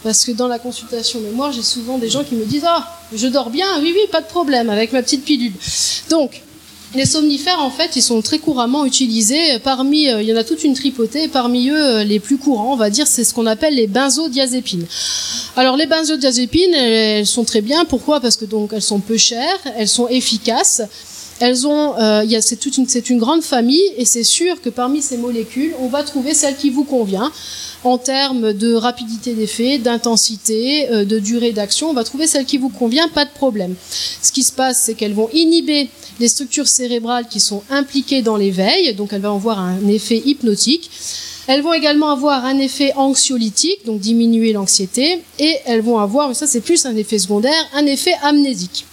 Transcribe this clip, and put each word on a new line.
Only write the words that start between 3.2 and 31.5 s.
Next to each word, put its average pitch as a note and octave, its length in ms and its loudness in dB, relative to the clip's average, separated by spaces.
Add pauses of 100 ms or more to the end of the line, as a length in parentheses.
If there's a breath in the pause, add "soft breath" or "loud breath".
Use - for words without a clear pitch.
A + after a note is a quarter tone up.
dors B3 240 0
bien, F4 160 0 (120)
oui, E4 140 0
oui, G4+ 80 4 (100)
pas D#4+ 100 0
de D#4+ 60 -12
problème, C4+ 440 0
avec A3 200 0
ma B3+ 120 2
petite C4+ 200 0
pilule. » A#3+ 300 0 (560 loud breath)
Donc, D4+ 320 0 (540)
les C4+ 100 0
somnifères, D4+ 540 0
en C#4 100 0
fait, E4 260 -2
ils B3+ 60 2
sont A3 220 2
très D#4 160 0
couramment C4+ 460 0
utilisés. B3 800 2
Parmi, C4+ 460 2
euh, G#3+ 140 0
il A3 60 0
y A3+ 40 4
en A3+ 40 2
a A3+ 60 0
toute D#4 200 -4
une D4 100 4
tripotée. C4 540 -2
Parmi B3 420 0
eux, D4 60 2
euh, B3+ 280 2
les G#3 160 2
plus C4+ 180 0
courants, C4 360 0
on C4+ 40 -2
va G#3+ 120 2
dire, C#4 160 2
c'est B3 180 0
ce - 120 0
qu'on A3+ 100 0
appelle B3+ 300 0
les A#3 100 4
benzodiazépines. B3+ 1040 -2 (680 loud breath)
Alors, B3+ 220 4
les D#4 80 2
benzodiazépines, D4+ 880 2
elles, A3 460 2
elles G#3 80 0
sont A#3+ 160 0
très A3 180 2
bien. D4 240 2
Pourquoi ? D4 340 0
Parce A#3 160 0
que, A3 100 -8
donc, G#3 280 -4
elles G#3+ 80 -4
sont G3+ 180 -2
peu A3 180 -2
chères, C4+ 420 0 (180)
elles G#3+ 100 0
sont A#3+ 200 0
efficaces. A#3+ 720 0 (580 loud breath)
Elles B3 260 2
ont, D4 320 2
euh, G#3+ 260 4
il A3 80 0
y A#3 40 4
a, A3 60 2
c'est A3+ 160 0
toute C#4 200 -4
une, B3+ 100 2
c'est A#3+ 220 -2
une B3 80 4
grande C#4 240 2
famille C#4+ 560 2
et A#3+ 80 0
c'est A#3 180 0
sûr E4+ 380 2
que B3 80 -4
parmi B3+ 320 -2
ces C4+ 160 -4
molécules, A#3+ 640 -2
on B3+ 60 -2
va C#4+ 160 -2
trouver D4 320 -2
celle C#4 200 0
qui C#4+ 140 0
vous C4+ 140 0
convient A#3 480 0 (520 loud breath)
en B3+ 140 2
termes C4 560 0
de A3+ 220 2
rapidité A3+ 580 -2
d'effet, A3+ 460 0
d'intensité, A#3 1120 0
euh, G#3+ 140 2
de G#3+ 120 2
durée A#3 340 0